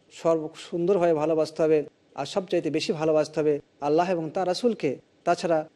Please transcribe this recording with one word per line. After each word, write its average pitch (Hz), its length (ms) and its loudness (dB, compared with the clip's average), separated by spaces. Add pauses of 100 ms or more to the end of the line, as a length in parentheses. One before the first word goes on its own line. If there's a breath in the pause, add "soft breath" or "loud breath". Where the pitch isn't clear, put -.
(120)
সর্ব 160 440 -2
সুন্দরভাবে 175 580 0
ভালোবাসতে 156 500 0
হবে, 156 200 4 (320)
আর 143 100 -6
সবচাইতে 175 440 -2
বেশি 151 240 -2
ভালোবাসতে 156 460 0
হবে 151 200 2 (220)
আল্লাহ 160 300 2
এবং 165 180 -4
তার 185 180 -4
রাসূলকে, 180 500 -2 (260)
তাছাড়া 165 520 0